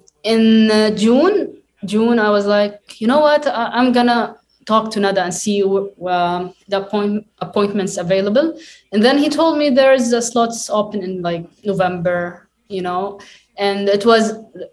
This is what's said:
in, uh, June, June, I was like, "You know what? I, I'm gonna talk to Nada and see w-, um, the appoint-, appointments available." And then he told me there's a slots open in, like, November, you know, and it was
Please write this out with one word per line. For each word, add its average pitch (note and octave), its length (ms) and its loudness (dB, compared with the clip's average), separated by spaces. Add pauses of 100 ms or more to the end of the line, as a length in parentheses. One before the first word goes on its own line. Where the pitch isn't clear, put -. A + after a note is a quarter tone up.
(240)
in, A3 460 4
uh, G#3+ 220 4
June, C4+ 680 2 (260)
June, A3 340 0
I G#3 140 2
was G3+ 160 2
like, G#3 520 -2
"You A3 60 -4
know B3+ 140 4
what? D4 260 4
I, A#3 200 -2 (120)
I'm B3+ 140 2
gonna A#3+ 460 0 (280)
talk A3 260 0
to G#3+ 80 -4
Nada G3 220 0
and F3 120 -4
see G3+ 280 -2
w-, G3 300 -2 (160)
um, F3 460 -2 (140)
the G3 140 -2
appoint-, G#3 460 -4 (120)
appointments G3+ 580 -4
available." G3+ 600 0 (340)
And G#3 120 2
then C4+ 160 4
he D4+ 100 0
told D#4 300 0
me D4 100 0
there's C4 420 4
a A#3 100 0
slots A#3 480 -4
open G#3 340 -4
in, F#3 180 -8
like, E3+ 240 -6 (180)
November, F3+ 840 -4 (220)
you F#3+ 120 -8
know, F#3+ 380 -6 (380)
and G3+ 300 -2
it G3+ 160 0
was A3+ 300 2 (400)